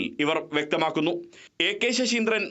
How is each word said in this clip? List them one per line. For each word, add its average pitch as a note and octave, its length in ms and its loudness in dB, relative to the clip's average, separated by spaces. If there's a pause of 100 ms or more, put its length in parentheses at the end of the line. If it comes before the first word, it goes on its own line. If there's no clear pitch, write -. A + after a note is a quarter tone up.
(220)
ഇവർ D#3 140 2 (200)
വ്യക്തമാക്കുന്നു. D#3+ 560 0 (540)
എ - 20 2 (120)
കെ A#3+ 180 2
ശശീന്ദ്രൻ A3 520 2